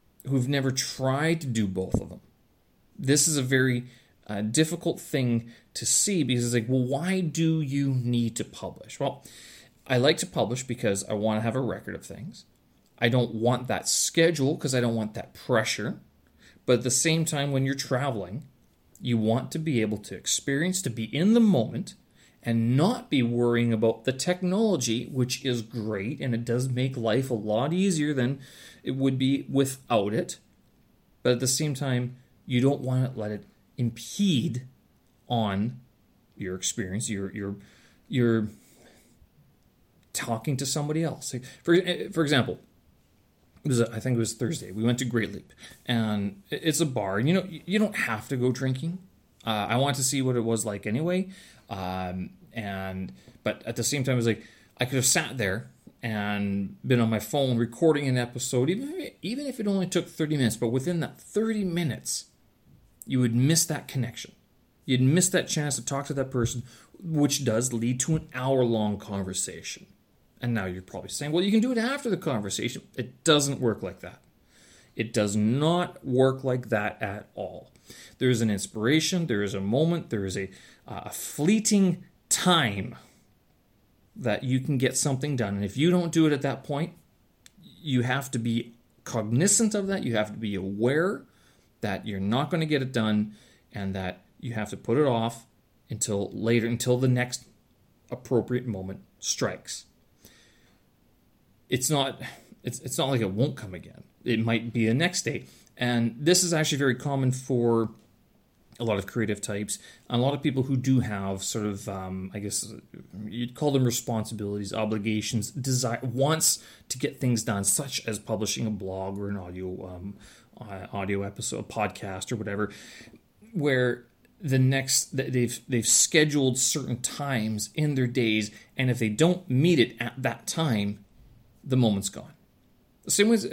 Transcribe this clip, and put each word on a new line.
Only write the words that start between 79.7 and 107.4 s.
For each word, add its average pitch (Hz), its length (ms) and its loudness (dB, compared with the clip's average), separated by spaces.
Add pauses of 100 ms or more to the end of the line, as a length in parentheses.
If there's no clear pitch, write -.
there 101 160 -4
is 95 120 -4
a, 95 120 -6 (380)
uh, 92 180 -10
a - 40 -12
fleeting 196 920 2 (260)
time 123 680 2 (1200)
that 113 280 -2
you 127 160 2
can 135 180 -2
get 123 180 0
something 139 400 0
done. 101 200 -2
And 101 100 -2
if 95 100 -6
you 156 140 4
don't 175 220 2
do 165 140 4
it 147 60 6
at 139 120 0
that 139 200 -2
point, 151 300 -4 (680)
you 127 420 0
have 131 280 -2
to 123 80 -2
be 117 360 -2 (280)
cognizant 170 720 2
of 196 120 -2
that. 196 160 -2
You 113 120 -2
have 107 160 0
to 110 60 -12
be 104 180 -4
aware 123 720 0 (560)
that 101 240 -4
you're 101 140 -4
not 120 300 0
gonna 165 160 0
get 151 160 2
it 131 120 -4
done 107 420 2 (380)
and 98 220 -6
that 92 260 -6 (180)
you 120 140 -8
have 107 160 -6
to - 80 -10
put 117 200 0
it 151 100 4
off 117 380 -2 (440)
until 104 420 -2
later, 113 360 2
until 123 300 2
the 131 100 2
next 123 380 0 (640)
appropriate 123 560 -2
moment 95 340 -8 (180)
strikes. - 640 -6 (1800)
It's 127 220 0
not, 139 320 0 (420)
it's, - 160 -6
it's - 180 -10
not 139 120 0
like 131 100 2
it 98 120 -2
won't 135 260 0
come 95 160 -12
again. - 300 -16 (200)
It 117 160 0
might 113 320 0
be 113 160 2
the 113 60 4
next 170 300 0
day. 120 220 -6 (300)
And 117 440 0
this 160 240 4
is 170 100 -2
actually 156 240 2
very 135 160 4
common 131 380 0
for 117 580 2 (880)